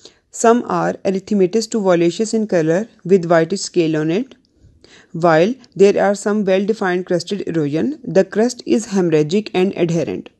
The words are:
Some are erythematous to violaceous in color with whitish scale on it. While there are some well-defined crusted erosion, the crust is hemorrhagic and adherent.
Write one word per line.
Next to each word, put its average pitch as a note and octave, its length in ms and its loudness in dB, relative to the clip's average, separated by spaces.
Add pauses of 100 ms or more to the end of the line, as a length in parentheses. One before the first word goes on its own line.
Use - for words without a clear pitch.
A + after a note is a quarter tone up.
(300)
Some A#3 380 2
are F3 240 -2 (120)
erythematous F#3+ 640 0
to A3+ 100 -2
violaceous F3+ 540 0
in A3 120 0
color F3 420 0 (160)
with F3 200 2
whitish E3 360 2
scale D#3+ 360 -2
on D#3 140 -2
it. G#3+ 240 -4 (800)
While E3+ 420 4 (200)
there F3+ 300 4
are G3+ 100 2
some G#3 300 -2
well-defined F#3+ 640 0
crusted F3+ 420 -4
erosion, E3 560 -2
the F#3 200 2
crust G#3+ 420 -4
is A#3 220 -2
hemorrhagic F3 680 0
and F#3 220 0
adherent. E3 640 -4